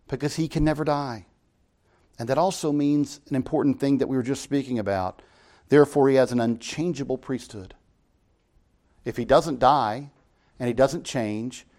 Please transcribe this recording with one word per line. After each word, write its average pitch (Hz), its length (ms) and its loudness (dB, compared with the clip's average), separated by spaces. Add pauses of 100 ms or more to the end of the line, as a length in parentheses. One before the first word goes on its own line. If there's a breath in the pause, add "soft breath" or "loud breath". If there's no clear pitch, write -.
Because 139 300 -6
he 160 100 -2
can 151 160 -2
never 151 220 0
die. 139 400 -4 (920)
And 117 120 -6
that 135 80 2
also 165 340 0
means 147 560 0
an 143 80 -4
important 135 460 0
thing 139 160 2
that 127 100 0
we 135 80 -2
were 127 80 0
just 135 180 -4
speaking 127 380 -4
about. 95 420 -4 (460 soft breath)
Therefore, 143 400 6
he 135 80 4
has 127 160 4
an 123 80 0
unchangeable 131 800 -4
priesthood. 110 580 -12 (1300)
If 120 140 -8
he 120 80 -4
doesn't 143 340 2
die 131 520 2 (460)
and 123 120 -2
he 120 40 0
doesn't 135 300 2
change, 113 640 -6 (120)